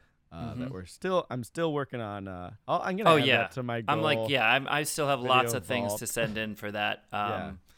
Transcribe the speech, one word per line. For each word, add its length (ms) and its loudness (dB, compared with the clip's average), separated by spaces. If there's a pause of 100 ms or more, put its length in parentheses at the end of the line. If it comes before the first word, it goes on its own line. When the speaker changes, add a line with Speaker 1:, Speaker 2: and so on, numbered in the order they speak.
(320)
Speaker 1:
uh, 220 -8
that 100 -8
Speaker 2:
Mm-hmm. 80 -8
Speaker 1:
we're 140 -12
still, 440 -2
I'm 140 -4
still 280 -2
working 280 -4
on. 280 -6
Uh, 240 -10 (140)
I'll, 160 0
I'm 140 -4
gonna 140 4
Speaker 2:
Oh, 80 8
Speaker 1:
add 80 2
Speaker 2:
yeah. 160 6
Speaker 1:
that 100 -6
to 100 -6
my 240 -4
Speaker 2:
I'm 160 2
like, 160 2
Speaker 1:
goal 120 -2
Speaker 2:
yeah, 200 4
I'm, 160 2
I 180 0
still 220 -2
have 140 2
lots 320 6
Speaker 1:
Video 60 0
Speaker 2:
of 80 -8
things 220 -2
Speaker 1:
Vault. 120 0
Speaker 2:
to 60 -6
send 320 -2
in 180 -4
for 160 -8
that. 360 -2
Speaker 1:
<laughs> 40 -16
Yeah. 360 -2
Speaker 2:
Um, 100 -12 (200)